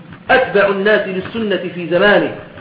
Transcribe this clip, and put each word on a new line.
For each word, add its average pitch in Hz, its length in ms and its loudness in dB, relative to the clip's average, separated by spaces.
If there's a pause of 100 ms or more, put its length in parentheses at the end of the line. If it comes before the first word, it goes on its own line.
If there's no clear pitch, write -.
(300)
أتبع 202 380 2
الناس 196 400 0
للسنة 185 640 -4
في 175 160 -8
زمانه، 190 460 2 (240)